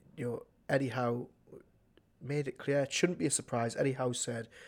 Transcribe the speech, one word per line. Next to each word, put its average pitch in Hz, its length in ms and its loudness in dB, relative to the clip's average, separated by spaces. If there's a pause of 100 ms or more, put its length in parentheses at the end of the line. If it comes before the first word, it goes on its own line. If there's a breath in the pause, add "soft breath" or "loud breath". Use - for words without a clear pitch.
(140)
you 120 120 -8
know, 117 160 -4 (260)
Eddie 139 200 2
Howe 120 400 0 (920)
made 143 280 -2
it - 100 -8
clear. 143 220 2
It 135 120 0
shouldn't 175 260 2
be 160 80 2
a 139 40 4
surprise. 117 460 0
Eddie 139 160 4
Howe 127 200 0
said, 117 360 -4 (200 loud breath)